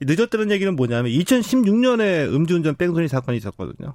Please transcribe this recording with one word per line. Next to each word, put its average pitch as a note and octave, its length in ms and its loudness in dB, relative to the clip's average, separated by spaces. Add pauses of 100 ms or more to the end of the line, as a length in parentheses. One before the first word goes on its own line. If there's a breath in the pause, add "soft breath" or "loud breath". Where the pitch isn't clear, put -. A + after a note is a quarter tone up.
이 C#3+ 40 -8
늦었다는 G#3+ 480 0
얘기는 F#3+ 220 0
뭐냐면, A#2+ 360 0
이천십육 G#3+ 640 2
년에 G#3+ 500 2
음주운전 D#3 500 0
뺑소니 E3+ 320 0
사건이 B2 300 -2
있었거든요. G2+ 560 -10